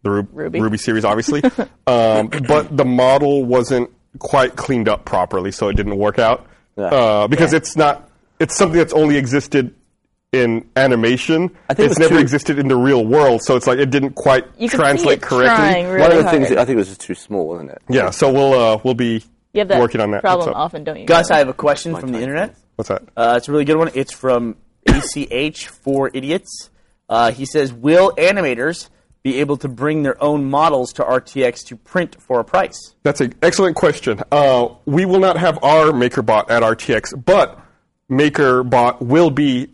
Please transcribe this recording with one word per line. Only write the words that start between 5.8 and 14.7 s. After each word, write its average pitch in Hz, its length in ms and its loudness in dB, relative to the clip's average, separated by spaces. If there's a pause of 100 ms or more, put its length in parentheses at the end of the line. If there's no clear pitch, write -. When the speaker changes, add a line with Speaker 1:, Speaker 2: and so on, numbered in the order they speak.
Speaker 1:
work 104 200 0
out. 113 280 0 (320)
Speaker 3:
Yeah. 101 80 -6
Speaker 1:
Uh, 107 420 2
because 151 240 0
Speaker 2:
Yeah. 160 60 2
Speaker 1:
it's - 180 -6
not, 147 340 0 (300)
it's 156 160 -2
something 175 220 0
that's 160 160 0
only 151 240 2
existed 135 560 -2 (580)
in 117 340 0 (120)
animation. 131 760 0 (180)
Speaker 3:
I - 40 -2
think 208 140 2
it - 40 2
Speaker 1:
It's 151 80 -2
Speaker 3:
was - 0 -
Speaker 1:
never 160 160 4
Speaker 3:
too 151 60 4
Speaker 1:
existed 143 360 -2
in 139 120 -2
the 131 80 2
real 123 280 2
world, 127 380 2
so 135 140 0
it's 123 100 -2
like 127 120 0
it 139 100 0
didn't 139 260 -2
quite 131 300 2 (120)
Speaker 2:
You 226 120 -4
can - 100 -4